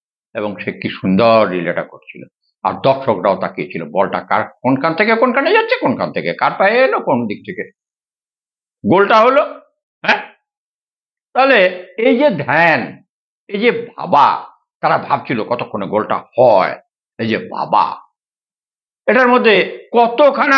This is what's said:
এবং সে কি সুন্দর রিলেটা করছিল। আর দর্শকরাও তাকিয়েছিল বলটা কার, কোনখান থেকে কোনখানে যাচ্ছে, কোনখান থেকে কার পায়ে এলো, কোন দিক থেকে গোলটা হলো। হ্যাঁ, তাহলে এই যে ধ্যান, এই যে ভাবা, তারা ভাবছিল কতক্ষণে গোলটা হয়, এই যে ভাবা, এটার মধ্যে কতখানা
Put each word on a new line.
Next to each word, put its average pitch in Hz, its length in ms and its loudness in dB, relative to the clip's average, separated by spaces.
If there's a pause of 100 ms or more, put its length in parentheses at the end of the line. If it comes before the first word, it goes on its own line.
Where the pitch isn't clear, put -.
(340)
এবং 107 160 -4 (120)
সে - 80 -6 (100)
কি - 80 -6 (100)
সুন্দর 113 380 4 (180)
রিলেটা 82 380 -4
করছিল। - 300 -20 (420)
আর 92 100 0 (120)
দর্শকরাও 101 560 0
তাকিয়েছিল 85 400 -8 (140)
বলটা 90 240 -2 (100)
কার, 104 120 0 (200)
কোনখান 135 320 0
থেকে 214 180 0 (100)
কোনখানে 262 340 0
যাচ্ছে, 466 280 0
কোনখান 92 280 -2
থেকে 85 180 -4 (100)
কার 143 180 0
পায়ে 208 260 2
এলো, 415 140 0 (100)
কোন 135 180 0
দিক - 180 -8
থেকে 95 200 -10 (1200)
গোলটা 196 400 2
হলো। 269 180 2 (640)
হ্যাঁ, 226 160 0 (1120)
তাহলে 262 240 4 (480)
এই 269 140 4
যে 294 80 4 (160)
ধ্যান, 147 360 2 (680)
এই 202 160 -6
যে 233 60 4 (160)
ভাবা, 139 420 2 (540)
তারা 156 160 0
ভাবছিল 123 400 -4 (120)
কতক্ষণে 117 360 -6
গোলটা 101 300 -2 (160)
হয়, 95 420 4 (440)
এই 113 140 -6
যে 98 60 -2 (140)
ভাবা, 98 340 0 (1200)
এটার 240 260 2
মধ্যে 220 220 4 (400)
কতখানা 269 640 2